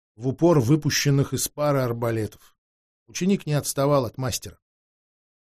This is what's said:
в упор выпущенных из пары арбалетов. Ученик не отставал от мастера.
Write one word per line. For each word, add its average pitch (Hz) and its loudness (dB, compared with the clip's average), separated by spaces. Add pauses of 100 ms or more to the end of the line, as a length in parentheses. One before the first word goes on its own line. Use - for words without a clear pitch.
(160)
в 113 -8
упор 156 4
выпущенных 139 2
из 127 -2
пары 147 -2
арбалетов. 117 -4 (520)
Ученик 180 -2
не 151 -2
отставал 139 0
от 107 -10
мастера. - -8 (920)